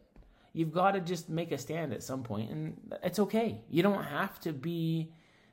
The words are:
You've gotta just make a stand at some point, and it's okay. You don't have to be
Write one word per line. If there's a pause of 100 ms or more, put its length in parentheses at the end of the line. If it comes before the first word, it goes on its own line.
(520)
You've
gotta
just
make
a
stand
at
some
point,
and
it's
okay.
You
don't
have
to
be (400)